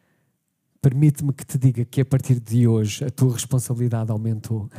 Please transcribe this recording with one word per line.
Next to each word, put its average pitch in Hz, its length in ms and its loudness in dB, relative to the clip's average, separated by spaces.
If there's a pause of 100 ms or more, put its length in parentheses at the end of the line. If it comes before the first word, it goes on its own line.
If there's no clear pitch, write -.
(800)
permite-me 143 520 2
que - 120 -14
te - 120 -4
diga 123 260 2
que - 160 -4
a 131 60 2
partir 131 340 0
de 113 260 2
hoje 110 380 0
a 147 60 -4
tua 127 240 2
responsabilidade 113 760 -2
aumentou. 110 680 -4